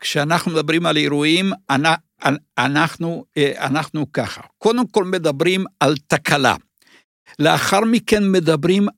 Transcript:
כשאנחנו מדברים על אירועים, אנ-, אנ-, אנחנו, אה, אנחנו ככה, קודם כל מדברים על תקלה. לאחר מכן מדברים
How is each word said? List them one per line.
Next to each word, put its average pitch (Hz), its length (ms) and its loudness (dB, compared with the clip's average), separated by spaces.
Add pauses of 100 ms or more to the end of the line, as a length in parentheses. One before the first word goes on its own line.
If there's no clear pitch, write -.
כשאנחנו 165 500 -2
מדברים 160 340 -2
על 156 120 0
אירועים, 151 540 0 (180)
אנ-, 139 160 0 (400)
אנ-, 143 120 0 (200)
אנחנו, 156 680 -2 (120)
אה, 143 200 2
אנחנו 147 560 -4
ככה, 117 280 -6 (160)
קודם 233 300 0
כל 202 160 0
מדברים 180 600 0 (140)
על 147 160 2 (120)
תקלה. 143 480 2 (840)
לאחר 160 400 2
מכן 214 520 2
מדברים 175 560 2 (100)